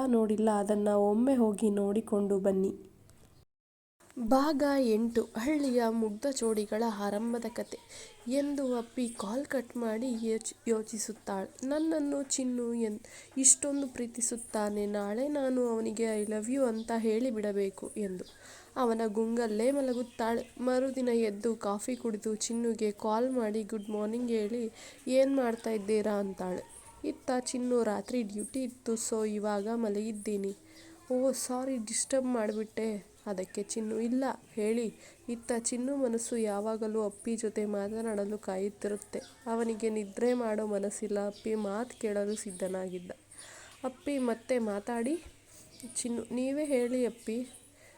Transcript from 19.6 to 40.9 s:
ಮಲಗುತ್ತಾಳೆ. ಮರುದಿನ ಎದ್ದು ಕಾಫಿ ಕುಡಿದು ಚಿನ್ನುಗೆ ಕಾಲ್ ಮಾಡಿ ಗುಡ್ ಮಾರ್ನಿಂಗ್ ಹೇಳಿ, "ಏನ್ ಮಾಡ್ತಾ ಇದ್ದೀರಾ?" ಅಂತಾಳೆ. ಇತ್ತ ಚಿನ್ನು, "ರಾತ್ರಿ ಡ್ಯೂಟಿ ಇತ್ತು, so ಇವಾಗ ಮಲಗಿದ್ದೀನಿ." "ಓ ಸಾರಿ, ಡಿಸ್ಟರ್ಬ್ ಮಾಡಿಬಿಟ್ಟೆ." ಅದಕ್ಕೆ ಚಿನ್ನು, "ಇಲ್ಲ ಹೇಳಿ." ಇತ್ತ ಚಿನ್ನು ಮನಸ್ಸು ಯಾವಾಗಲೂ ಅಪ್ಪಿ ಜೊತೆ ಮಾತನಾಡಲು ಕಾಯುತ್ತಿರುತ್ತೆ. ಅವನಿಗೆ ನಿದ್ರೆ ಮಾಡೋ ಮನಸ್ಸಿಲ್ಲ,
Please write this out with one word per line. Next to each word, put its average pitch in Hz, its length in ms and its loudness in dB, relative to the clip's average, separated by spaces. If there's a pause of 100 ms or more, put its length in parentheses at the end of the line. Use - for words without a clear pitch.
ಮಲಗುತ್ತಾಳೆ. 247 760 0 (120)
ಮರುದಿನ 254 500 2
ಎದ್ದು 226 460 2
ಕಾಫಿ 220 400 -2
ಕುಡಿದು 220 400 -2
ಚಿನ್ನುಗೆ 226 560 0
ಕಾಲ್ 226 400 0
ಮಾಡಿ 220 320 0
ಗುಡ್ 208 260 -6
ಮಾರ್ನಿಂಗ್ 220 420 -2
ಹೇಳಿ, 220 400 0 (360)
"ಏನ್ 269 300 6
ಮಾಡ್ತಾ 226 320 0
ಇದ್ದೀರಾ?" 214 420 2
ಅಂತಾಳೆ. 196 520 -2 (420)
ಇತ್ತ - 340 -4
ಚಿನ್ನು, 247 440 2
"ರಾತ್ರಿ 214 400 0
ಡ್ಯೂಟಿ 214 400 -4
ಇತ್ತು, 240 300 -4
so 220 360 0
ಇವಾಗ 208 380 0
ಮಲಗಿದ್ದೀನಿ." 208 880 -2 (560)
"ಓ 254 200 4
ಸಾರಿ, 254 460 -4
ಡಿಸ್ಟರ್ಬ್ 233 500 0
ಮಾಡಿಬಿಟ್ಟೆ." 214 880 -2 (100)
ಅದಕ್ಕೆ 196 380 -4
ಚಿನ್ನು, 220 360 -4
"ಇಲ್ಲ 240 240 2 (300)
ಹೇಳಿ." 220 400 0 (360)
ಇತ್ತ 233 300 -6
ಚಿನ್ನು 247 360 -2
ಮನಸ್ಸು 233 420 0
ಯಾವಾಗಲೂ 220 640 0
ಅಪ್ಪಿ 214 340 -2
ಜೊತೆ 214 300 -2
ಮಾತನಾಡಲು 208 720 -2
ಕಾಯುತ್ತಿರುತ್ತೆ. 202 840 -4 (260)
ಅವನಿಗೆ 226 440 0
ನಿದ್ರೆ 214 440 0
ಮಾಡೋ 220 320 0
ಮನಸ್ಸಿಲ್ಲ, 202 600 -2